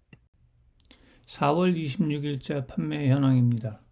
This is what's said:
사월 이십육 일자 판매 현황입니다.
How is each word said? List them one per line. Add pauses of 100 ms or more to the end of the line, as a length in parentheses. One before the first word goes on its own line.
(1300)
사월
이십육
일자
판매
현황입니다. (120)